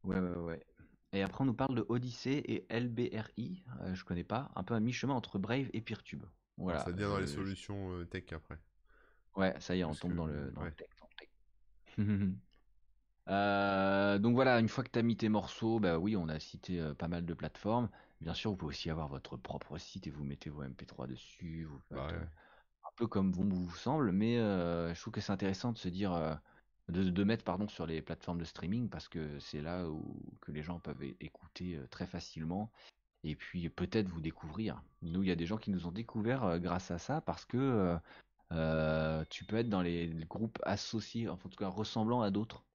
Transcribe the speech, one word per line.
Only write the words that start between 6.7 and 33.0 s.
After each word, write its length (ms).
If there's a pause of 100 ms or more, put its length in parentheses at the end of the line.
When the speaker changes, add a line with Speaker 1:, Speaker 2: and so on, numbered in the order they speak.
Speaker 2:
Alors, 80
ça 40
devient 180
dans 100
les 80
Speaker 1:
je, 40
je 40
Speaker 2:
solutions, 580
euh, 100
tech 300
après. 240 (760)
Speaker 1:
Ouais, 240
ça 160
y 40
est, 40
on 60
Speaker 2:
Parce 100
Speaker 1:
tombe 160
dans 100
Speaker 2:
que, 60
Speaker 1:
le, 200
dans 100
Speaker 2:
ouais. 80
Speaker 1:
le 40
tech, 140 (120)
dans 80
le 1000 (200)
tech. 120
<laughs> 120 (800)
Euh, 880
donc 160
voilà, 240
une 80
fois 160
que 60
t'as 120
mis 140
tes 140
morceaux, 500
bah 180
oui, 200
on 100
a 140
cité, 400
euh, 120
pas 140
mal 180
de 80
plateformes. 560 (300)
Bien 140
sûr, 180
vous 60
pouvez 140
aussi 180
avoir 180
votre 300
propre 400
site 300
et 20
vous 160
mettez 240
vos 140
M 100
P 120
trois 220
dessus, 560
vous 160 (100)
Speaker 2:
Bah 200
Speaker 1:
faites, 80
Speaker 2:
ouais. 40
Speaker 1:
euh, 40 (580)
un 140
peu 100
comme 240
bon 160
vous 300
semble, 340
mais, 280
euh, 540
je 60
trouve 140
que 80
c'est 100
intéressant 400
de 60
se 100
dire, 240
euh, 240 (540)
de, 200
de 140
mettre, 200
pardon, 240
sur 180
les 160
plateformes 380
de 40
streaming 460
parce 180
que 320
c'est 220
là 260
où, 340 (200)
que 100
les 120
gens 160
peuvent 240
é-, 160
écouter, 560
euh, 120
très 200
facilement 640 (520)